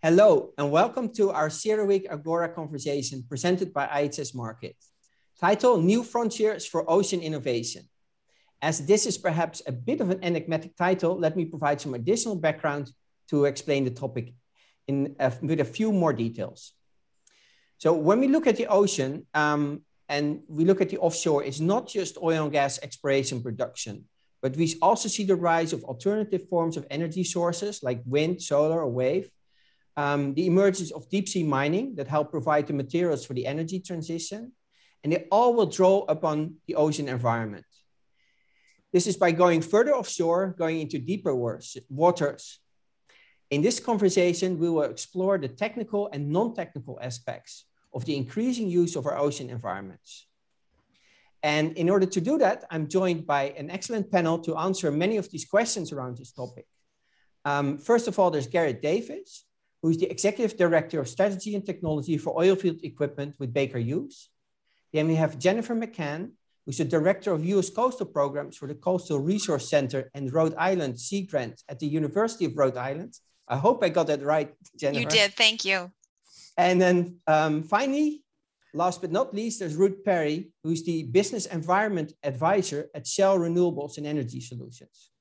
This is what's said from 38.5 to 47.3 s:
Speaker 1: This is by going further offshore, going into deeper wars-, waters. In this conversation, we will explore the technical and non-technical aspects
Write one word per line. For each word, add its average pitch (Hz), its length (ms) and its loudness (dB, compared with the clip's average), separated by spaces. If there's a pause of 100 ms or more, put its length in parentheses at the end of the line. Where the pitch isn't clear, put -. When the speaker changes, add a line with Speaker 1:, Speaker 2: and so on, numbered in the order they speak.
Speaker 1:
This 180 160 4
is 190 80 -2
by 175 160 4
going 170 280 4
further 233 360 4
offshore, 180 600 0
going 165 220 -2
into 151 220 -6
deeper 165 340 -2
wars-, 120 420 -6 (120)
waters. 160 720 0 (880)
In 143 100 2
this 233 200 2
conversation, 185 800 2
we 170 100 2
will 160 120 2
explore 185 540 -2
the 143 120 -4
technical 208 640 -4
and 143 180 -6
non-technical 165 720 -4
aspects - 600 -12 (280)